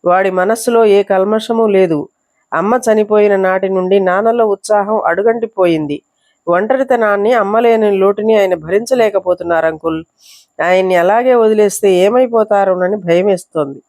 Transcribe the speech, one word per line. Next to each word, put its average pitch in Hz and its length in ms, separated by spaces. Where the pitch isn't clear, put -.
వాడి 185 260
మనస్సులో 226 540
ఏ 202 180
కల్మషమూ 214 640
లేదు. 190 320
అమ్మ 190 240
చనిపోయిన 214 600
నాటి 190 320
నుండి 185 320
నాన్నలో 220 460
ఉత్సాహం 208 600
అడుగంటిపోయింది. 180 920
ఒంటరితనాన్ని, 220 840
అమ్మలేని 226 600
లోటుని 202 440
ఆయన 190 180
భరించలేకపోతున్నారు 180 1120
అంకుల్. 160 340
ఆయన్ని 185 380
అలాగే 220 380
వదిలేస్తే 214 600
ఏమైపోతారోనని 208 1000
భయమేస్తోంది. 175 920